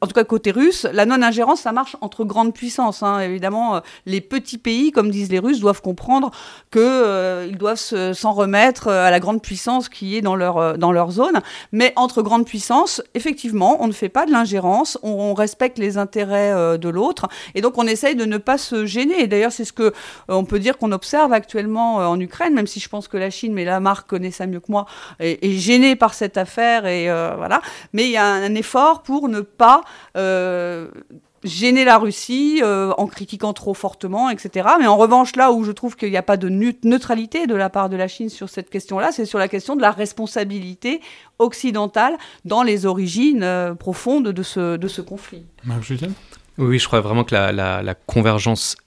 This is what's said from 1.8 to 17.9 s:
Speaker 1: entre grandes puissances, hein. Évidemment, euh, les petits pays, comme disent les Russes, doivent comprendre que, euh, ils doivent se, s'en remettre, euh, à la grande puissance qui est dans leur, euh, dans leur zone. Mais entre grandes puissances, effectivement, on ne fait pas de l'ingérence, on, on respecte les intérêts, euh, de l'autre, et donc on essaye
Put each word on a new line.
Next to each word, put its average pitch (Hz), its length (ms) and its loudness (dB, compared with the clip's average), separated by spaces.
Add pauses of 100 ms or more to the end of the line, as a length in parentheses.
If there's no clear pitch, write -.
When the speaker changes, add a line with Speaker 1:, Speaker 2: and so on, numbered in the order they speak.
Speaker 1:
entre 214 240 -8
grandes 226 300 0
puissances, 233 500 -4
hein. 202 160 0
Évidemment, 190 560 -2
euh, 165 40 -4 (240)
les 190 160 -4
petits 247 380 -8
pays, 240 320 0
comme 208 220 2
disent 196 180 -4
les 185 80 0
Russes, 240 220 0
doivent 202 220 2
comprendre 247 500 -2 (400)
que, 226 80 4
euh, 196 680 2
ils 196 80 -10
doivent 208 220 -2
se, 185 360 -4
s'en 196 180 -2
remettre, 208 560 2
euh, 185 180 2
à 180 60 6
la 180 80 4
grande 214 220 -2
puissance 247 460 -4
qui 196 280 -8
est 220 60 -2
dans 196 120 0
leur, 180 240 0
euh, 160 180 0
dans 170 140 2
leur 175 220 2
zone. 262 280 2 (300)
Mais 240 240 2
entre 247 280 0
grandes 226 240 0
puissances, - 540 0 (140)
effectivement, 240 680 0
on 247 60 0
ne 214 60 0
fait 196 160 -6
pas 285 180 0
de 311 60 2
l'ingérence, 202 720 0
on, 214 60 -4
on 202 240 -2
respecte 233 440 -2
les 202 200 -2
intérêts, 196 180 -4
euh, 196 600 0
de 170 100 -4
l'autre, 202 400 -2 (260)
et 190 60 -2
donc 240 160 0
on 233 100 2
essaye 240 280 0